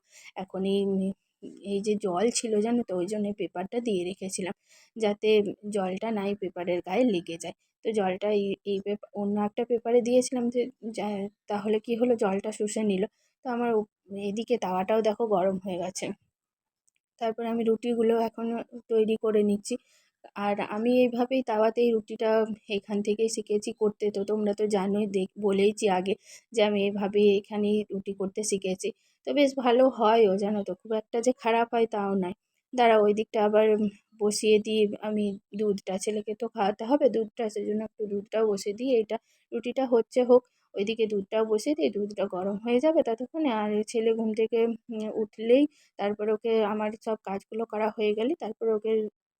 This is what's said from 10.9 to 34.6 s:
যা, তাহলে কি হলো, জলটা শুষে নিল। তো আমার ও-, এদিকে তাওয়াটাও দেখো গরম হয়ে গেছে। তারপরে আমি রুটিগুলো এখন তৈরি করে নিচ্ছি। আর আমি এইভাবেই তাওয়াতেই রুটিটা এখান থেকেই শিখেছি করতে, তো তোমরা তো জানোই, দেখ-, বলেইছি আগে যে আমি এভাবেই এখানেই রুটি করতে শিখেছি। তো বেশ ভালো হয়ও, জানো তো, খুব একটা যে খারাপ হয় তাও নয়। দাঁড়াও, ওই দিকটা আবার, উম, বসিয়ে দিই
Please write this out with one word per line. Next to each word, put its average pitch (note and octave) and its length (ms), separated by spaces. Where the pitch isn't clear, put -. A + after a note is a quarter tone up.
যা, G#3 160
তাহলে G#3 340
কি A#3 140
হলো, B3 220
জলটা G3+ 360
শুষে G#3+ 320
নিল। F#3+ 180
তো - 40
আমার A#3+ 260
ও-, G#3+ 140
এদিকে G#3+ 380
তাওয়াটাও F#3+ 440
দেখো G#3+ 240
গরম F#3+ 320
হয়ে F#3 200
গেছে। F#3 280
তারপরে A#3 280
আমি A#3 160
রুটিগুলো A3+ 560
এখন A3+ 260
তৈরি A3 320
করে G#3+ 220
নিচ্ছি। G#3 320
আর G3+ 200
আমি A3 280
এইভাবেই B3 440
তাওয়াতেই A3 480
রুটিটা A3 400
এখান G3+ 340
থেকেই A3 280
শিখেছি G#3+ 420
করতে, G#3+ 380
তো G3+ 140
তোমরা G#3 300
তো G#3+ 120
জানোই, G3+ 400
দেখ-, G3 340
বলেইছি G#3 480
আগে F#3 260
যে - 100
আমি G#3 240
এভাবেই G#3 500
এখানেই G#3 400
রুটি G3 260
করতে G3 280
শিখেছি। G3 460
তো - 60
বেশ C#4 240
ভালো B3 320
হয়ও, A3+ 480
জানো G#3 280
তো, F#3 100
খুব - 180
একটা A3 280
যে B3 120
খারাপ A#3 380
হয় A#3 160
তাও G3+ 280
নয়। F#3 200
দাঁড়াও, A3+ 300
ওই G#3 120
দিকটা A3 300
আবার, G#3+ 260
উম, G#3+ 140
বসিয়ে G#3+ 400
দিই G#3+ 240